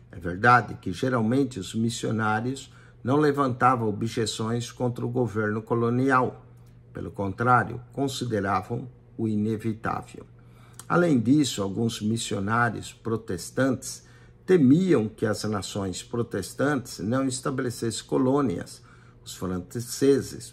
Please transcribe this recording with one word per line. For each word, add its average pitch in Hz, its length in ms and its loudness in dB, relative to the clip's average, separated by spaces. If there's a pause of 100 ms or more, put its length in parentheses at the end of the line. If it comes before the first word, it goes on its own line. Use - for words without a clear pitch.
(100)
É - 80 -16
verdade 110 560 2
que - 180 -6
geralmente 127 680 0
os 90 160 -10
missionários 113 960 -2 (300)
não 131 140 2
levantavam 131 720 2
objeções 110 840 -2
contra 123 340 -4
o 120 60 -2
governo 110 520 -2
colonial. 123 840 2 (480)
Pelo 90 180 -10
contrário, 117 680 0 (120)
consideravam 113 960 -2 (280)
o 117 100 -2
inevitável. 107 1000 -4 (640)
Além 165 300 4
disso, 127 440 4
alguns 110 380 -2
missionários 107 920 -2
protestantes - 1120 -4 (420)
temiam 151 640 6
que - 160 -4
as 107 200 0
nações 98 580 -4
protestantes 120 960 -4
não 131 280 0
estabelecessem 123 800 -4
colônias. 135 760 0 (420)
Os - 100 -14
franceses, 117 1200 0